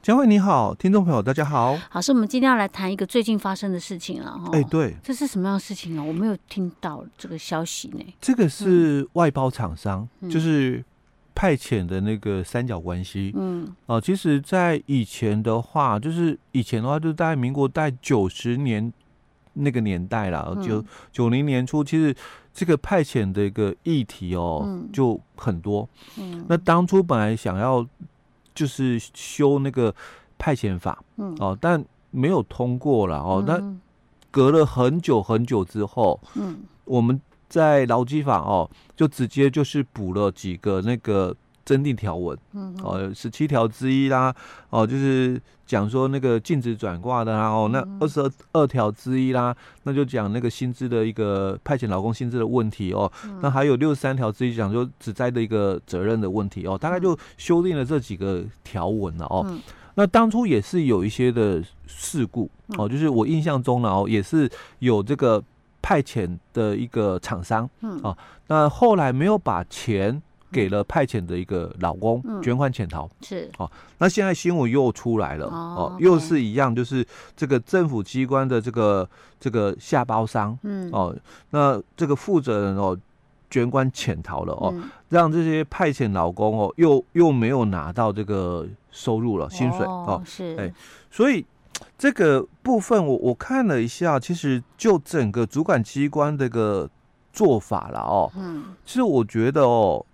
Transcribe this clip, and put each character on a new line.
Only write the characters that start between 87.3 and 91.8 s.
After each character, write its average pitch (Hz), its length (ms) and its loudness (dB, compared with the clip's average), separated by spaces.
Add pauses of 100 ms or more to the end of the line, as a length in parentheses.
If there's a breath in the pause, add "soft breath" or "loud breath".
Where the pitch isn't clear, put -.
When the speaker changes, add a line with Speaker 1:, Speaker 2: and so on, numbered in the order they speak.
Speaker 1:
没 117 160 2
有 127 180 2
拿 87 260 -2
到 110 200 0
这 104 120 -6
个 90 440 -4 (240)
收 110 280 -2
入 113 180 0
了， 76 120 -4
薪 127 220 0
水， 185 140 -2
Speaker 2:
哦， 180 220 -8
Speaker 1:
哦， 175 180 -2
Speaker 2:
是。 170 320 -10
Speaker 1:
哎， 92 160 -8 (360 loud breath)
所 254 200 4
以 202 160 0 (520 loud breath)